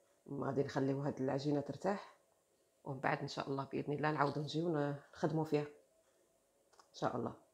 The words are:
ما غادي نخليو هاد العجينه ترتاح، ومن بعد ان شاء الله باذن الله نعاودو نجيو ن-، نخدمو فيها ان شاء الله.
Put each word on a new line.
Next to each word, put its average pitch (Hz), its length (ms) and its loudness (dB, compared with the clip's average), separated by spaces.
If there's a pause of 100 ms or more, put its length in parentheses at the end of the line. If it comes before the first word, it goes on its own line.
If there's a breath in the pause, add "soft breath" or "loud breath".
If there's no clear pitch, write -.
(260)
ما 139 220 -4
غادي 135 160 2
نخليو 135 380 2
هاد 139 200 -2
العجينه 139 400 2
ترتاح، - 540 -4 (680)
ومن 135 160 -6
بعد 147 200 0
ان 143 80 -4
شاء - 220 -4
الله 135 140 -2
باذن 135 300 -4
الله 147 180 0
نعاودو 143 300 2
نجيو 151 280 0
ن-، 143 260 2 (180)
نخدمو 156 300 2
فيها 147 240 2 (1120)
ان - 140 -20
شاء - 220 0
الله. 120 180 -4 (200)